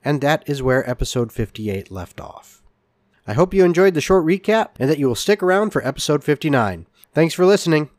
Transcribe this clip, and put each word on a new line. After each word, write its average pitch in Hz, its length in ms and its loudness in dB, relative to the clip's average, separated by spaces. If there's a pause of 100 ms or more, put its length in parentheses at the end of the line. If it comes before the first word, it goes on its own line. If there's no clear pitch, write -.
And 143 200 -2
that 147 260 -2
is 139 160 -4
where 127 260 0
episode 120 440 -4
fifty-eight 104 580 -8
left 92 300 -14
off. - 400 -20 (640)
I - 60 -6
hope 175 200 2
you 190 120 6
enjoyed 180 300 4
the 151 40 0
short 180 260 2
recap 202 440 0 (100)
and 131 100 0
that 156 80 0
you 139 120 0
will 120 40 0
stick 202 300 -2
around 190 280 2
for - 140 -2
episode 143 380 -2
fifty-nine. 120 640 -2 (280)
Thanks 156 200 2
for 180 120 2
listening. 165 540 2